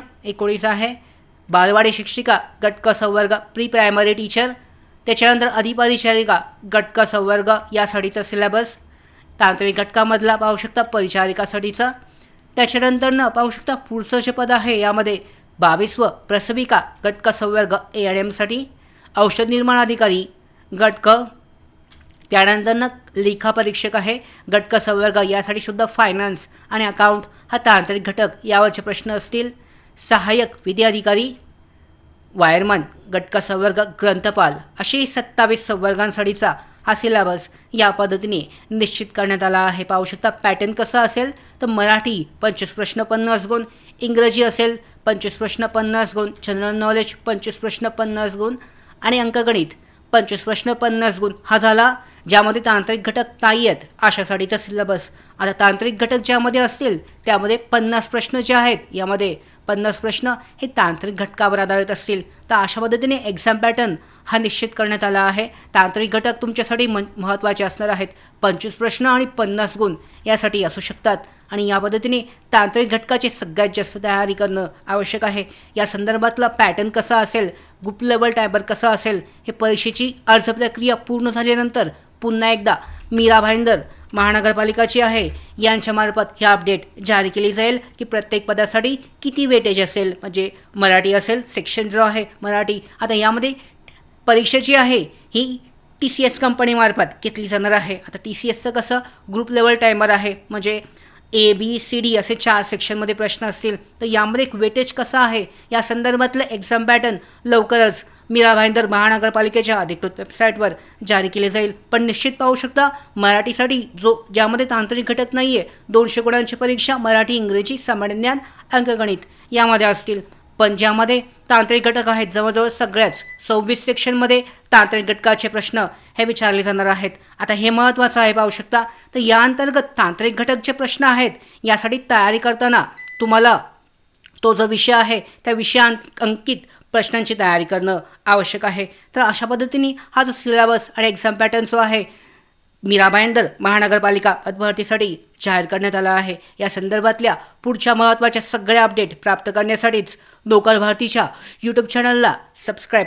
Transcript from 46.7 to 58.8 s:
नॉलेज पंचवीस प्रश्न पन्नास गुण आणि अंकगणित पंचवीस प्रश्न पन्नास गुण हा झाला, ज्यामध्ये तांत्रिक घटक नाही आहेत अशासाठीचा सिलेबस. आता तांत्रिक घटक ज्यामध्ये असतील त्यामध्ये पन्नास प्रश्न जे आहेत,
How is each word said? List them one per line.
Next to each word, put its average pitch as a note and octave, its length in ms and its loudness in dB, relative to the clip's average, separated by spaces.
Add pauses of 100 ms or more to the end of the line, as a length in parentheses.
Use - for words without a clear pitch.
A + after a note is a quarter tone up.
नॉलेज G#3+ 400 -2
पंचवीस G#3 420 -6
प्रश्न A3+ 320 -6
पन्नास G#3+ 460 -4
गुण A3 220 -4 (460)
आणि A#3+ 160 0
अंकगणित A3+ 480 0 (460)
पंचवीस G3+ 280 2
प्रश्न A3 320 -4
पन्नास A3+ 460 -2
गुण G3+ 140 -2 (120)
हा A3 140 2
झाला, A3+ 360 4 (340)
ज्यामध्ये G#3+ 360 4
तांत्रिक G#3+ 400 0
घटक A#3 200 -2 (180)
नाही A3+ 240 2
आहेत E3 180 0 (180)
अशासाठीचा G3 560 0
सिलेबस. G3 420 -4 (380)
आता G3 140 -2
तांत्रिक G3+ 460 2
घटक A#3+ 260 0
ज्यामध्ये B3 360 0
असतील A#3 640 -4
त्यामध्ये G#3 300 2
पन्नास A3+ 520 -2
प्रश्न B3 320 -4
जे B3 140 0
आहेत, A#3+ 240 2 (140)